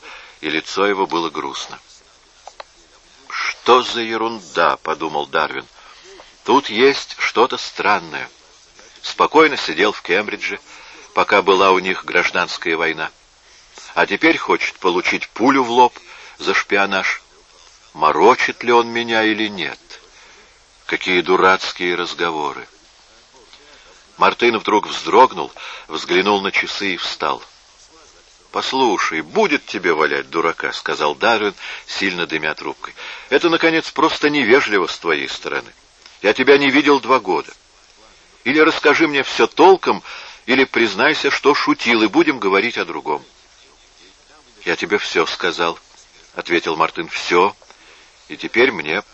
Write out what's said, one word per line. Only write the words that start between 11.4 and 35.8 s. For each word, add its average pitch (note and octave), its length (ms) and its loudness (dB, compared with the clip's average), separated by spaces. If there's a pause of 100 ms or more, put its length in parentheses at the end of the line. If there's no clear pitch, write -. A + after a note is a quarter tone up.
была F#2+ 300 6
у F#2 60 4
них F#2 260 -4
гражданская E2+ 720 -2
война. D#2+ 340 -4 (840)
А E3+ 120 0
теперь D#3 300 2
хочет - 400 -2
получить F2+ 540 -2
пулю C3+ 320 2
в A#2 80 -6
лоб A#2+ 280 4 (380)
за F#2 160 -2
шпионаж. G2 680 -2 (720)
Морочит D#2+ 680 2
ли A#2+ 100 0
он A#2 160 4
меня A#2 360 -2
или G#2+ 240 0
нет? D#2 300 -10 (1080)
Какие F2+ 380 -2
дурацкие F2+ 720 0
разговоры!" D#2+ 760 -6 (1500)
Мартын A2+ 400 2
вдруг G2+ 280 0
вздрогнул, F2+ 640 4 (380)
взглянул F#2 540 0
на G2 100 -4
часы F#2+ 420 -4
и - 40 -4
встал. - 440 -6 (1120)
"Послушай, G2 680 -2
будет C3 440 0
тебе F2 280 -2
валять C#2+ 360 0
дурака", — E2 440 -2
сказал D2+ 400 -4
Дарвин, G#2 400 0 (320)
сильно F2+ 400 -4
дымя D#2 280 -4
трубкой. - 400 -12 (360)
"Это, D3 180 2
наконец, E3 420 0
просто D3+ 400 0
невежливо A2+ 560 2
с - 120 -8
твоей D2+ 300 -4
стороны. C#2+ 420 -10 (520)